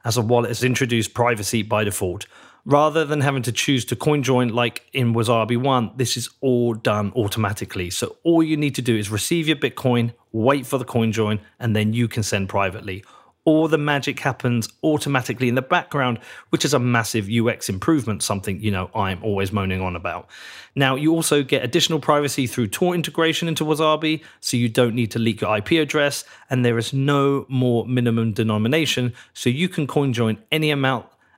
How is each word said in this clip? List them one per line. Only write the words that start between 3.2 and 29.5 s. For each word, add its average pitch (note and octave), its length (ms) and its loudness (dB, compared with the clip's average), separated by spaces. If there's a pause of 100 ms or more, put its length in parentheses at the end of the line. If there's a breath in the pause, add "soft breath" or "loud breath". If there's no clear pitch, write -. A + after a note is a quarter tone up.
having C3+ 220 0
to A#2+ 100 -2
choose C3 320 0
to A#2 120 -4
coin D3+ 260 2
join B2 260 2
like A#2 340 -2 (120)
in A#2+ 180 2
Wasabi A2+ 460 2
one, B2+ 380 0
this B2+ 200 -2
is B2 140 -8 (100)
all A#2+ 320 2
done G#2+ 420 -2
automatically. G#2 760 -4
So - 340 -6
all E3 180 4
you D#3 140 0
need D3 200 0
to C3 60 -4
do A#2 140 2
is G#2 140 -2
receive D3+ 360 -2
your D#3 120 2
Bitcoin, A#2+ 560 0 (180)
wait B2 320 2
for C3 140 -2
the A#2+ 80 -8
coin A2+ 260 0
join, G#2+ 260 0 (220 loud breath)
and A2 160 0
then G#2+ 160 2
you A#2+ 160 2
can A2 140 -4
send G2 260 -2
privately. G2 560 -4 (400 loud breath)
All D#3+ 220 6
the D#3 100 2
magic D3 440 0
happens A#2+ 480 0 (160)
automatically C3+ 640 0
in A#2+ 80 0
the C3 60 0
background, C3 580 0 (300 loud breath)
which D3+ 140 0
is C#3 100 0
a C3 40 6
massive A#2 500 0
U A2+ 220 0
X - 180 -6
improvement, A2 540 0
something, G2 380 -4
you G#2+ 100 -2
know, F#2 240 -2
I'm G2 300 -2
always G2 260 -2
moaning F#2+ 300 -2
on F#2 160 -4
about. E2+ 340 -8 (460 loud breath)
Now, C3+ 180 2
you D3+ 180 2
also D3+ 300 2
get C3+ 220 0
additional D#3 340 0
privacy D3 480 0
through A2+ 220 -2
Tor F3+ 260 0
integration E3 540 0
into D#3 160 -2
Wasabi, D#3 580 0 (160 loud breath)
so - 180 -4
you A#2+ 120 2
don't A#2 260 2
need A#2 160 0
to - 80 -6
leak A2+ 220 0
your G#2 100 -2
I G#2+ 100 0
P D#3+ 180 2
address, C#3+ 460 0 (260 loud breath)
and B2+ 140 0
there A2+ 140 2
is A2 140 -4
no C#3 560 2
more B2 360 2
minimum A#2 480 0
denomination, A#2+ 800 0 (220 loud breath)
so - 160 0